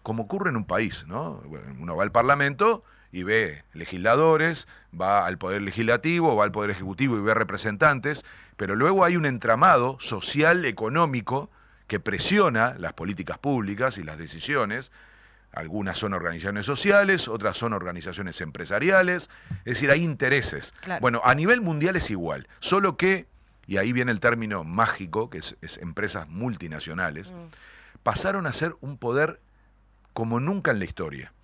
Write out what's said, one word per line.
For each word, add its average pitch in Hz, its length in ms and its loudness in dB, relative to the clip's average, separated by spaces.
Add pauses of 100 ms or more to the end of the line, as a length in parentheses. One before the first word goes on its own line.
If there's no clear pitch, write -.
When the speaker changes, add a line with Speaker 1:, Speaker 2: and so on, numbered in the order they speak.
Speaker 1:
como 113 220 -6
ocurre 185 260 -4
en 127 80 -2
un 101 80 -4
país, 101 420 -2
¿no? 101 280 -8 (100)
Bueno, 69 340 -14
uno 82 160 -6
va 92 80 0
al 104 80 -2
Parlamento 143 720 4 (300)
y 90 100 -6
ve 92 400 0 (100)
legisladores, 147 920 2 (320)
va 95 260 4
al 90 120 -2
Poder 95 240 -4
Legislativo, 117 760 2
va 104 80 4
al 101 80 2
Poder 104 200 -2
Ejecutivo 98 460 -2
y 101 40 -2
ve 107 120 2
representantes, 117 920 0 (320)
pero 98 180 -2
luego 175 300 4
hay 180 100 4
un 160 100 2
entramado 127 760 4
social, 156 640 2
económico, 131 840 -2 (380)
que 98 140 -2
presiona 127 760 2
las 85 160 -8
políticas 82 440 -6
públicas 113 600 -2
y 90 60 -10
las 76 140 -10
decisiones. 107 760 -4 (600)
Algunas 90 440 -6
son 101 160 -2
organizaciones 87 520 -4
sociales, 196 640 4
otras 104 280 -2
son 117 160 -2
organizaciones 87 680 -8
empresariales, 165 880 2 (300)
es 120 160 -4
decir, 143 140 0
hay 156 140 6
intereses. 131 800 0
Speaker 2:
Claro. 185 180 -6
Speaker 1:
Bueno, 117 240 2
a 123 100 6
nivel 208 280 4
mundial 170 340 0
es - 140 -2
igual, 80 380 -4 (120)
solo 190 380 2
que, 185 300 0 (400)
y 95 100 -2
ahí 110 160 2
viene 123 180 2
el 107 80 -2
término 110 460 0
mágico, 98 640 -2
que 87 80 -14
es, - 240 -12
es - 160 -14
empresas 87 500 -6
multinacionales, 85 1040 -8
Speaker 2:
Mm. 180 40 -16 (680)
Speaker 1:
pasaron 185 440 -2
a 127 60 -4
ser 160 280 -2
un 131 160 -10
poder 139 420 0 (760)
como 113 260 0
nunca 160 320 0
en 107 80 0
la 90 60 -2
historia. 71 460 -8 (120)